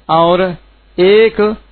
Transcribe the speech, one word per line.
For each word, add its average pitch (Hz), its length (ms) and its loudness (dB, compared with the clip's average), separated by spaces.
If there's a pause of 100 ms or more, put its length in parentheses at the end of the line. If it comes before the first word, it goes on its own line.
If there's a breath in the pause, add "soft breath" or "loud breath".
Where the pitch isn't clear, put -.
(100)
और 170 460 0 (420)
एक 214 580 0 (160)